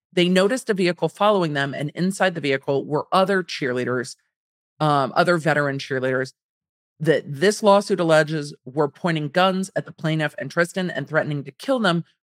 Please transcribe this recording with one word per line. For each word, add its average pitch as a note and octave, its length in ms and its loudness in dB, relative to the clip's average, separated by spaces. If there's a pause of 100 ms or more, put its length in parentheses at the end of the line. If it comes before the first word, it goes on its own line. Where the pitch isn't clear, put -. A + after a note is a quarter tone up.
(120)
They F3+ 160 2
noticed G3 420 2
a A3 40 2
vehicle F3 360 0
following G3 440 2
them, C#3 200 -2
and D3 180 -6
inside F#3+ 440 -2
the D#3+ 60 -8
vehicle C3+ 440 -2
were D3 260 -4
other F#3+ 320 2
cheerleaders, B2 720 -4 (640)
um, C#3+ 360 0
other F3 220 4
veteran D3 400 0
cheerleaders C3 560 -2 (640)
that D#3 300 2
this D#3+ 340 0
lawsuit G3+ 380 4
alleges D#3 540 2 (100)
were C#3+ 240 -2
pointing D#3 400 -4
guns F#3 480 0
at D3 100 -4
the - 60 -18
plaintiff D#3 460 -2
and C#3 120 -8
Tristan F3 400 -2
and C#3 180 -8
threatening D3 360 -2
to C#3 80 -14
kill - 280 -4
them F3 260 0 (220)